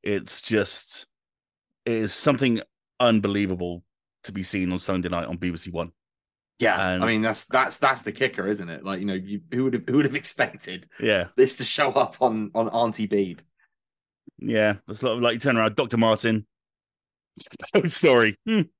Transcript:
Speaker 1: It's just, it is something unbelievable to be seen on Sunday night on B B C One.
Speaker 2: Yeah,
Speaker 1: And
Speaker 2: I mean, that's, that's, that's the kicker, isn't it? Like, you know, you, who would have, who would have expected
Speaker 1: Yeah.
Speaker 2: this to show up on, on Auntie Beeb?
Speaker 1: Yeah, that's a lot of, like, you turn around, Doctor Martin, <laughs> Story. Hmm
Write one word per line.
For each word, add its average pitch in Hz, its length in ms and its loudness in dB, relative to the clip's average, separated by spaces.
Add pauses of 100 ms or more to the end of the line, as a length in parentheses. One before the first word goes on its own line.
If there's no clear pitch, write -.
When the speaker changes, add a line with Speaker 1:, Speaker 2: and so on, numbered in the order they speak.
Speaker 1:
It's - 380 -4
just, - 640 -4 (760)
it 120 100 -2
is 110 200 0
something 127 460 2 (400)
unbelievable 101 840 2 (400)
to 101 100 -16
be 95 120 -8
seen 92 260 -2
on 90 80 -2
Sunday 90 300 -2
night 85 180 -4
on 90 120 -8
B 90 120 -2
B 85 60 -6
C 87 140 -10
One. 82 200 -6 (720)
Speaker 2:
Yeah, 92 320 2
Speaker 1:
And 92 100 0
Speaker 2:
I 110 40 2
mean, 110 160 2
that's, 113 240 -2
that's, 131 320 0
that's 131 240 0
the - 100 -6
kicker, 104 340 -2
isn't 98 220 -4
it? 80 160 -12
Like, 95 160 -6
you 101 60 -6
know, 95 80 -4
you, 95 260 -8 (120)
who 127 120 -2
would 127 100 0
have, 107 140 -4
who 127 80 0
would 147 80 4
have 135 100 -2
expected - 760 -6 (120)
Speaker 1:
Yeah. 98 360 2
Speaker 2:
this 131 200 4
to 131 80 -6
show 139 280 0
up - 280 0
on, 110 340 0
on 113 140 0
Auntie 113 400 0
Beeb? 95 320 0 (1000)
Speaker 1:
Yeah, 107 360 2 (120)
that's 110 160 -10
a 131 40 -2
lot 117 100 0
of, 120 60 0
like, 117 120 4
you 120 60 -6
turn 131 160 2
around, 110 200 2
Doctor 117 200 0
Martin, 110 500 2 (640)
<laughs> - 800 -4
Story. 123 600 4
Hmm 220 160 2 (180)